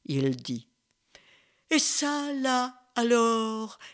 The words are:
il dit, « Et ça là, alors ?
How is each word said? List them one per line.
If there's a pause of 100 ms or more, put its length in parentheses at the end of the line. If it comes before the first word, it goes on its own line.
il
dit, « (1000)
Et
ça
là,
alors ? (140)